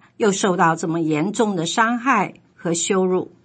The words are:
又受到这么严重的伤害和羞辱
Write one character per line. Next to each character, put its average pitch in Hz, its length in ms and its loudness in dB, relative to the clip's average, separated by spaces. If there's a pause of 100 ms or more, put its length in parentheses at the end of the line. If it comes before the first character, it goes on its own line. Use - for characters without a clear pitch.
(180)
又 214 140 2
受 190 240 0
到 170 200 4
这 170 120 -6
么 165 140 -2
严 156 320 -2
重 208 220 0
的 165 100 -4
伤 233 320 0
害 233 380 0 (180)
和 170 220 -4
羞 190 280 0
辱 185 280 -2 (140)